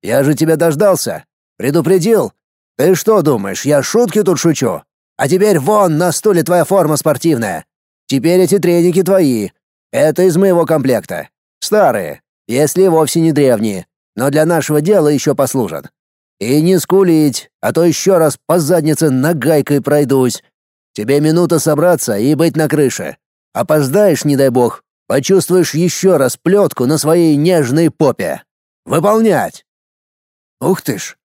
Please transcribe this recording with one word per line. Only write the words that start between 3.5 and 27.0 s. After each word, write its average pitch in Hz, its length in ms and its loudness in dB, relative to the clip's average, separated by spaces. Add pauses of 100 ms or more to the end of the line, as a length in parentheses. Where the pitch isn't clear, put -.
я 143 180 0
шутки 214 400 0
тут 175 160 0
шучу? 160 440 -2 (340)
А 135 120 -4
теперь 185 300 2
вон 175 380 2
на 170 160 0
стуле 175 300 0
твоя 175 220 0
форма 156 320 0
спортивная. 117 680 -2 (420)
Теперь 165 340 0
эти 185 180 2
треники 175 440 2
твои. 143 480 0 (420)
Это 151 300 0
из 175 140 2
моего 180 280 2
комплекта. 127 640 -2 (320)
Старые, 110 600 -2 (240)
если 151 400 0
вовсе 160 340 0
не 160 120 2
древние, 113 540 0 (280)
но 131 160 -2
для 156 140 0
нашего 156 360 0
дела 165 280 2
еще 147 260 0
послужат. 107 560 -4 (480)
И 131 220 0
не 175 180 2
скулить, 160 720 0 (100)
а 107 120 -4
то 165 120 0
еще 175 340 2
раз 156 280 0
по 175 120 0
заднице 156 520 0
нагайкой 143 680 0
пройдусь. 135 640 0 (480)
Тебе 131 280 -2
минута 160 380 2
собраться 151 580 0
и 135 180 0
быть 160 220 0
на 156 120 0
крыше. 123 480 -2 (360)
Опоздаешь, 156 720 0
не 143 120 0
дай 135 140 2
бог, 120 340 -2 (240)
почувствуешь 180 680 0
еще 175 440 0
раз 127 180 -2
плетку 180 500 0
на 151 120 0
своей 160 380 2